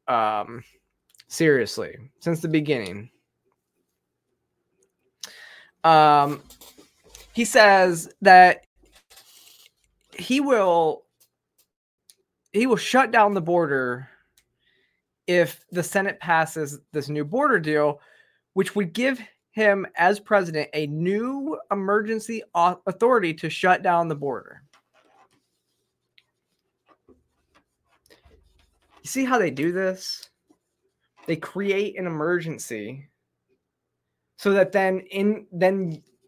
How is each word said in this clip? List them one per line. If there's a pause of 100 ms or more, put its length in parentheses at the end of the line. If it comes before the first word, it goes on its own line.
um, (640)
seriously (220)
since
the
beginning. (2750)
Um, (920)
he
says
that (1500)
he
will, (1500)
he
will
shut
down
the
border (1200)
if
the
Senate
passes (100)
this
new
border
deal, (540)
which
would
give (300)
him,
as
president,
a
new (140)
emergency (100)
au-,
authority
to
shut
down
the
border. (2500)
You (1900)
see
how
they
do
this? (960)
They
create
an
emergency (1300)
so
that
then
in,
then (240)